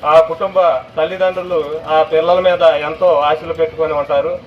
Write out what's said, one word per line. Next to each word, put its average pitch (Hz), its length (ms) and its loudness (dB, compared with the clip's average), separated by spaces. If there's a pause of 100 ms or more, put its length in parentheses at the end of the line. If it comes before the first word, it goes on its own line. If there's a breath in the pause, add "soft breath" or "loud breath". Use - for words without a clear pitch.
ఆ 160 140 6
కుటుంబ 165 400 0 (380)
తల్లిదండ్రులు 180 880 -4
ఆ 156 160 2
పిల్లల 165 360 2
మీద 180 220 2
ఎంతో 160 520 2
ఆశలు 156 400 0
పెట్టుకొని 156 400 -2
ఉంటారు. 147 520 -2